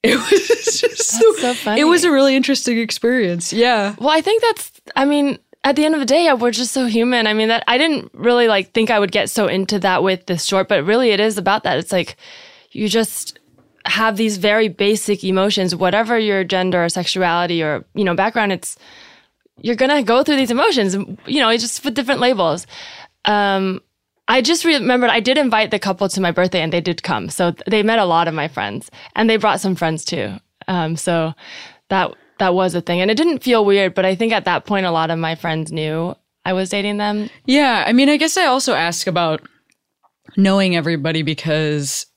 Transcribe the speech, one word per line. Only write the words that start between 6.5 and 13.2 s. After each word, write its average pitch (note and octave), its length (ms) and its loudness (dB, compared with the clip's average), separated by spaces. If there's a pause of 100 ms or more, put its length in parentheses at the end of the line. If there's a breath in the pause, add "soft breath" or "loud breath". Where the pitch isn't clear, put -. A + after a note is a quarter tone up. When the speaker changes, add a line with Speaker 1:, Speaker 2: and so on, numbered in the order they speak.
Speaker 2:
just A#3 200 -4
so C4 140 -2
human. A#3 400 2
I G#3+ 80 2
mean, A3 140 2
that, A3+ 180 0
I A#3+ 100 2
didn't D4+ 380 0
really, A#3+ 320 2
like, G3 260 0
think A3 180 0
I G#3+ 100 4
would G3+ 100 0
get - 200 -2
so G#3 180 0
into F#3+ 320 -2
that F#3 240 2
with F#3 220 -2
this F3 180 -4
short, F#3+ 240 0
but E3+ 160 0
really A#3 260 2
it G3 80 0
is G#3+ 200 0
about G3 260 -2
that. F3 140 -2
It's E3+ 120 -8
like, F3+ 260 -4 (540 loud breath)
you G#3+ 180 -4
just - 500 -4 (460)